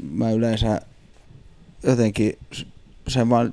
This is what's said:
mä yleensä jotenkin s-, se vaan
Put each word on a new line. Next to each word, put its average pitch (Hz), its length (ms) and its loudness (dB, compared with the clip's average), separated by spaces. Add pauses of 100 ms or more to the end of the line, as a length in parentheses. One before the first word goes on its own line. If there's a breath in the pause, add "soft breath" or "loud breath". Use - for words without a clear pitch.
(100)
mä 110 200 -2
yleensä 110 500 0 (1040)
jotenkin 113 540 2 (160)
s-, - 120 -12 (420)
se 120 220 0
vaan 120 240 4